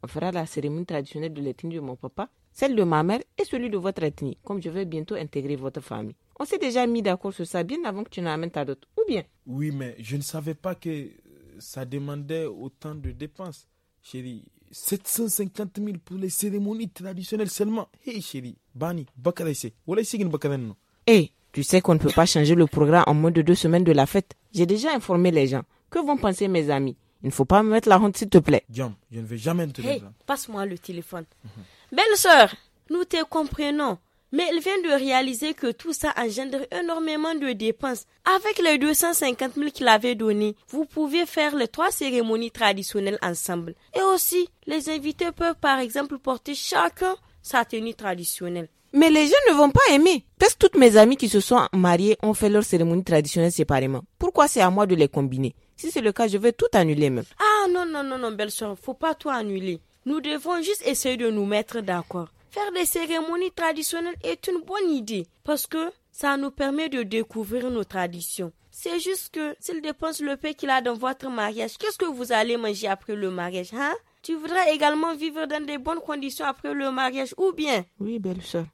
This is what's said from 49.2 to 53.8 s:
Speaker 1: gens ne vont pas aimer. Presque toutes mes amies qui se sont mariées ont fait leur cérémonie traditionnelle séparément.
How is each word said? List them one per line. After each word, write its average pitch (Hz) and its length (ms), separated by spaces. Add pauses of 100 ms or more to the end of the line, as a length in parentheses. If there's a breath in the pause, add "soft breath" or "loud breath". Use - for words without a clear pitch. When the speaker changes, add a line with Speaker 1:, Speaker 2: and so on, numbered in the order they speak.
Speaker 1:
gens 320 60 (160)
ne 339 60
vont 285 140
pas 269 120 (100)
aimer. 302 340 (140)
Presque - 180
toutes - 200
mes 233 200
amies 233 200
qui 233 120
se 208 100
sont 240 320
mariées 180 520
ont 214 100
fait 208 160
leur 208 140
cérémonie 170 400
traditionnelle 165 480
séparément. 135 500 (160)